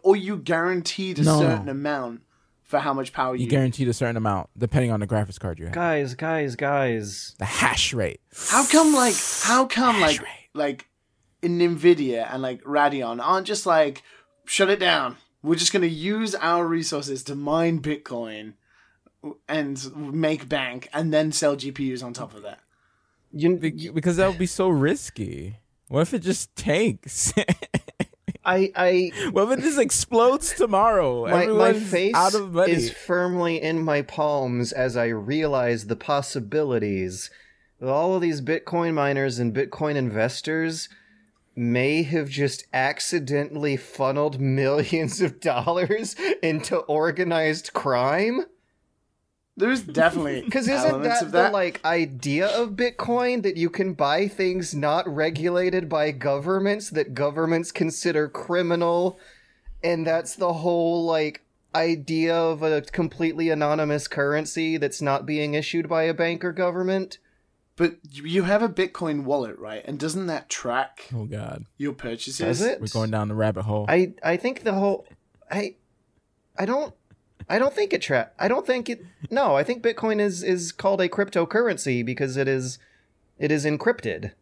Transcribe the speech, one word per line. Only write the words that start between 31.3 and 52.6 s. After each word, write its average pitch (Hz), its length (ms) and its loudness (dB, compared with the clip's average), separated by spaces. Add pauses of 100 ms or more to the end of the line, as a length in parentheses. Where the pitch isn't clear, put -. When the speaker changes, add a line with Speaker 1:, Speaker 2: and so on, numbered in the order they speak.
Speaker 3:
my 175 100 4
Speaker 2:
Everyone's 214 480 4
Speaker 3:
face 190 240 2
Speaker 2:
out 180 200 4
of 196 200 -2
money. 175 180 4
Speaker 3:
is 120 180 0
firmly 180 680 0
in 160 220 -2
my 147 200 2
palms 131 720 0
as 127 240 0
I 117 120 2
realize 120 800 0
the 110 100 -2
possibilities 113 1300 -2 (520)
that 127 80 -4
all 165 260 2
of 175 80 0
these 160 180 0
Bitcoin 165 540 -2
miners 139 460 0
and 120 140 0
Bitcoin 147 420 -2
investors 139 920 -2 (680)
may 127 480 2
have 147 240 -2
just 139 440 -2
accidentally 143 1040 -2
funneled 139 640 -2
millions 139 800 0
of 156 200 0
dollars 175 760 0 (140)
<laughs> - 140 -2
into 156 360 -2
organized 160 960 0
crime. 156 720 0 (1120)
Speaker 1:
There's 240 220 0
definitely 160 600 0
Speaker 3:
<laughs> 233 80 -4
'Cause 254 180 0
isn't 277 220 4
Speaker 1:
elements 240 300 2
Speaker 3:
that - 60 0
Speaker 1:
of - 60 -8
Speaker 3:
the, 170 60 6
Speaker 1:
that. 196 160 6
Speaker 3:
like, 180 280 -2
idea 151 640 0
of 214 260 0